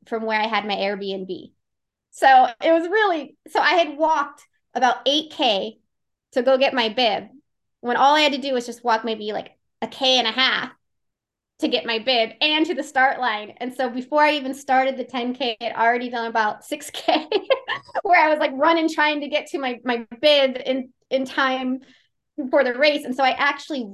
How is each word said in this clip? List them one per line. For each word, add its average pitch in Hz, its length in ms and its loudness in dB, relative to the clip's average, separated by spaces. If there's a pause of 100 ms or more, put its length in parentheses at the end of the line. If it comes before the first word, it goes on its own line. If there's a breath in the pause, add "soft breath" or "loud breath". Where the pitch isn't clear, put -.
from 226 180 -6
where 220 160 0
I 214 80 0
had 214 200 -2
my 202 80 -4
Airbnb. 190 760 -6 (600)
So 262 360 6 (160)
it 320 80 4
was 330 160 2
really, 359 500 -2 (100)
so - 120 -4
I 294 140 2
had 302 240 0
walked 302 460 -2 (300)
about 240 240 2 (100)
eight 294 240 0
K 220 480 -2 (540)
to 247 100 0
go 262 140 4
get 269 160 2
my 233 160 0
bib 214 360 0 (560)
when 240 140 -2
all 277 200 6
I 302 60 4
had 294 100 4
to 277 80 -4
do 269 140 -4
was 247 120 -2
just 233 180 -12
walk 233 220 0
maybe, 214 280 -6
like, - 180 -8 (320)
a - 40 -4
K 262 300 2
and 226 100 2
a 220 40 -2
half 247 400 0 (880)
to - 80 -2
get - 180 -2
my 226 140 -2
bib 226 320 0 (100)
and 302 240 2
to 349 80 -2
the - 80 -6
start 254 380 0
line. 214 380 -4
And 247 140 -8
so 262 160 -4
before 254 360 0
I 302 80 4
even 269 240 -4
started 262 420 0
the 254 60 -6
ten 247 320 -6
K, 240 260 -4
I'd 233 120 -6
already 240 360 0
done 233 160 -6
about 220 400 -2
six - 240 -10
K - 380 -2 (360)
<laughs> - 380 -8
where 359 180 4
I 311 100 4
was, 302 100 2
like, 294 160 0
running, 320 340 2
trying 302 320 0
to 285 60 -6
get 294 220 -2
to 349 100 -6
my, 247 240 -6
my 233 240 -4 (120)
bib 277 460 4
in, 262 240 -4 (220)
in 262 140 -2
time 262 560 -2 (680 soft breath)
for 285 140 4
the 247 100 -2
race. 285 320 2
And 254 100 -8
so 277 80 0
I 254 140 4
actually 285 560 -4